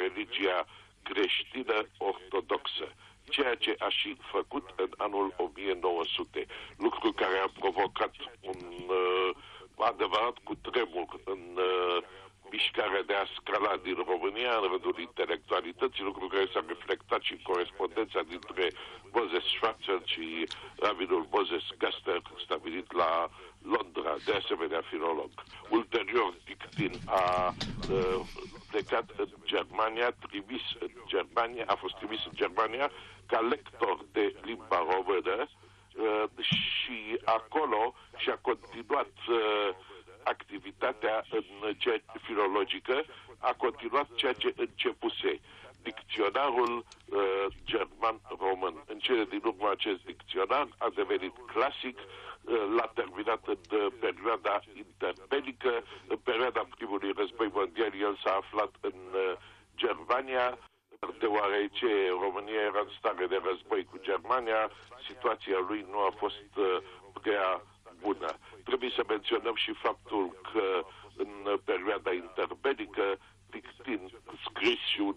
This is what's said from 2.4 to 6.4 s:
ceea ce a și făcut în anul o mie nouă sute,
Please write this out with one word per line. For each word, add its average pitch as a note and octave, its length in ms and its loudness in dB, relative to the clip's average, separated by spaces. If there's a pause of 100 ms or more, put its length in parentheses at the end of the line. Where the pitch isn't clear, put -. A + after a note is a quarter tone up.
ceea C3 240 2
ce - 240 2
a G#2 100 0
și - 280 -2 (140)
făcut - 460 -2
în F#2 200 2
anul G2+ 400 0
o F2 180 0
mie F#2+ 260 -2
nouă E2+ 240 2 (120)
sute, - 300 -4 (300)